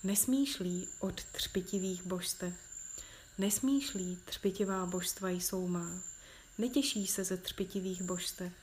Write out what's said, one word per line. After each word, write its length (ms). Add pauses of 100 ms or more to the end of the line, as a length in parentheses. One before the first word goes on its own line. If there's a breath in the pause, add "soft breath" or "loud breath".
Nesmýšlí 840 (120)
od 240
třpitivých 800
božstev. 480 (840 loud breath)
Nesmýšlí, 880
třpitivá 640
božstva 440
jsou 380
má. 220 (680 loud breath)
Netěší 480
se 180
ze 120
třpitivých 680
božstev. 500 (100)